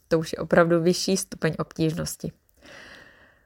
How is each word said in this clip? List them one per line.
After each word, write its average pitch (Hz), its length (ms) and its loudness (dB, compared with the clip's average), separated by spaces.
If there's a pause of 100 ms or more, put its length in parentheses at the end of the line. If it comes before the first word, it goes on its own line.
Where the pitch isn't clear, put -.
to 165 100 2
už 165 140 -6
je - 60 -4
opravdu 170 420 4
vyšší 180 360 2
stupeň - 420 -4
obtížnosti. 160 760 -4 (1120)